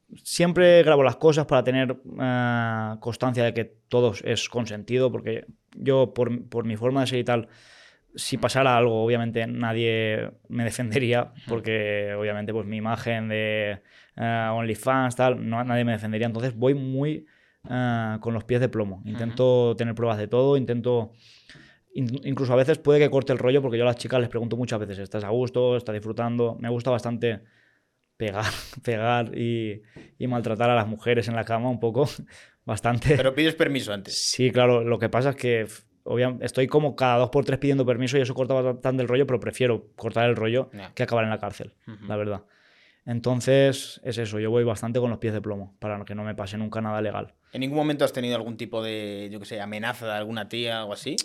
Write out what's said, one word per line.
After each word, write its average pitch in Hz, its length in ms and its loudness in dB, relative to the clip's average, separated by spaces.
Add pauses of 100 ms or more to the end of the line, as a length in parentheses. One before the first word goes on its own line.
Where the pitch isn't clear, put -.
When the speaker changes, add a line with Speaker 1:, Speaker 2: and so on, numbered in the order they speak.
(220)
Speaker 1:
siempre 175 600 8
grabo 147 200 6
las 123 140 4
cosas 156 300 4
para 127 180 4
tener, 127 320 0 (240)
eh, 120 720 0 (100)
constancia 120 440 -2
de 117 100 0
que 113 100 -2 (240)
todo 120 240 4 (100)
es - 280 -2
consentido, 117 600 0
porque 110 360 -6 (280)
yo, 131 380 2
por, 120 360 -2
por 113 180 -6
mi 110 100 -2
forma 127 260 0
de 123 40 0
ser 123 140 -2
y 120 40 -4
tal, 120 240 0 (640)
si - 240 -6
pasara 127 400 4
algo, 113 260 4
obviamente 117 420 0
nadie 113 840 -2 (180)
me 120 160 -4
defendería, 120 720 0
Speaker 2:
Ujú. - 120 -20
Speaker 1:
porque 104 680 -2
obviamente, 104 340 -4
pues, 110 140 -4
mi 107 120 -6
imagen 110 500 -4
de, 107 540 -2 (340)
eh, 117 360 -2
OnlyFans, 120 640 0
tal, 123 320 2
no, 113 160 -2
nadie 120 200 2
me 117 80 2
defendería. 110 340 -2
Entonces 117 300 -4
voy 127 160 4
muy, 139 540 -4 (420)
eh, 117 520 -2
con 117 120 -4
los 113 120 -4
pies 123 160 0
de 123 100 2
plomo. 98 300 -4
Speaker 2:
Ujú. 107 100 -10
Speaker 1:
Intento 117 680 2
tener 117 180 -2
pruebas 113 220 0
de 104 120 -4
todo, 135 280 4
intento, 120 560 0 (840)
in-, 131 300 -2
incluso 135 300 0
a - 20 6
veces 143 220 4
puede 147 220 6
que 143 100 6
corte 135 240 2
el 120 40 0
rollo, 127 220 4
porque 117 160 0
yo 117 80 2
a 123 40 4
las 120 80 2
chicas 127 240 -2
les 120 100 0
pregunto 117 260 -4
muchas 120 240 -4
veces, 98 180 -6
"¿estás 101 240 -8
a 101 60 -6
gusto? 123 480 2
¿Estás 117 160 -6
disfrutando?". 113 640 -2
Me 117 120 -6
gusta 120 200 -2
bastante 117 500 -2 (760)
pegar, 104 280 -4
<laughs> - 380 -8
pegar 117 540 -2
y, 113 460 -4 (360)
y 127 80 -4
maltratar 120 440 0
a 123 40 4
las 113 120 2
mujeres 110 420 0
en 117 80 -4
la 113 80 -2
cama 113 240 -2
un 120 120 -4
poco, 117 280 2 (280)
<laughs> - 280 -20
bastante. 120 500 0
Speaker 2:
Pero 131 200 2
pides 156 200 2
permiso 135 380 0
antes. 98 240 -8
Speaker 1:
Sí, - 340 0
claro. 123 320 6
Lo 117 160 0
que 110 120 0
pasa 127 200 2
es 131 60 -2
que, 117 260 0
f-, - 200 -12 (220)
obvia-, 123 360 0
estoy 131 280 0
como 151 280 2
cada 123 220 4
dos 123 120 2
por 143 140 2
tres 135 140 0
pidiendo 139 260 2
permiso 123 320 0
y 139 40 4
eso 127 140 -2
corta 127 200 0
bastante 131 480 0
el 120 60 -2
rollo, 127 180 4
pero 123 140 0
prefiero 113 560 0
cortar 117 340 0
el 117 60 0
rollo 113 360 0
Speaker 2:
Ya. 98 220 -16
Speaker 1:
que - 80 -4
acabar 117 220 0
en 110 60 -2
la 107 80 -2
cárcel, - 340 -10 (160)
Speaker 2:
Ujú. 104 180 -18
Speaker 1:
la 107 100 -6
verdad. 104 260 -4 (600)
Entonces, 127 960 0
es 113 160 -6
eso. 107 220 -4
Yo 110 100 -2
voy 120 140 2
bastante 117 340 -2
con 120 120 0
los 110 100 -4
pies 113 120 -2
de 107 80 -4
plomo 101 380 -8
para 104 260 -6
que 104 100 -12
no 104 100 -8
me 107 100 -6
pase 104 240 -8
nunca 110 220 -4
nada 107 200 -2
legal. 101 340 -4 (180)
Speaker 2:
¿En 123 80 -8
ningún 135 180 -4
momento 147 260 0
has 123 80 2
tenido 123 240 -2
algún 113 200 -8
tipo 113 260 -6
de, 104 480 -8
yo 104 80 -12
qué 98 80 -14
sé, 107 140 -10
amenaza 110 460 -6
de 107 60 -4
alguna 107 360 -6
tía 117 360 -6
o 104 80 -8
así? 131 220 -8 (100)